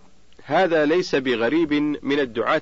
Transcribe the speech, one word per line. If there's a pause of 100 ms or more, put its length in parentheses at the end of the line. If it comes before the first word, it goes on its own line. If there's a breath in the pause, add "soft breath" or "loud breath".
(440)
هذا
ليس
بغريب (280)
من
الدعاة